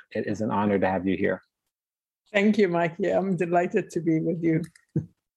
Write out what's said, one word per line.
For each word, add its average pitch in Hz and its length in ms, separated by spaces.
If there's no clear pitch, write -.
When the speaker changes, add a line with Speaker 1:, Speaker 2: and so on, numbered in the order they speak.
Speaker 1:
It 110 160
is 101 140
an 110 100
honor 101 300
to 92 100
have 92 160
you 92 100
here. 95 280
Speaker 2:
Thank 208 260
you, 202 100
Mikey. 170 420
I'm 185 240
delighted 175 560
to 175 100
be 160 200
with 165 200
you. 165 220